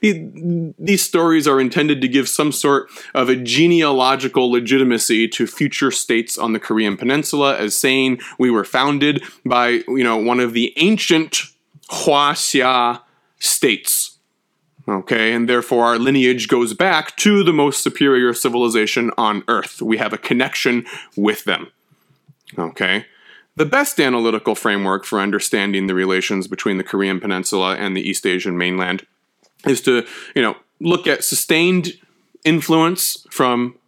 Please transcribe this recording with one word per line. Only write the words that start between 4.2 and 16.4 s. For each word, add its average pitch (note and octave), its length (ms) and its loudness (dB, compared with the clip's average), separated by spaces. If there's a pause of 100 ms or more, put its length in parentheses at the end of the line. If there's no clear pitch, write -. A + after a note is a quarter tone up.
legitimacy A#2+ 760 2
to A2+ 180 -4
future C#3 440 -2
states - 480 -2
on A2+ 160 -2
the A2 40 -2
Korean G#2+ 380 -2
Peninsula C#3 640 0
as G#2 180 -4
saying C3 420 0 (200)
we B2+ 120 2
were G#2+ 140 0
founded C#3+ 580 0 (220)
by, A#2+ 440 2
you C3 140 0
know, A#2 140 2
one A#2+ 240 2
of A#2+ 140 0
the A#2+ 240 0
ancient E3 640 2 (480)
Hua C#3+ 420 2
Xia B2+ 680 0 (360)
states. - 680 -2 (800)
Okay, A2 460 0
and A#2 140 0
therefore A#2+ 360 2
our A#2 160 2
lineage B2+ 480 2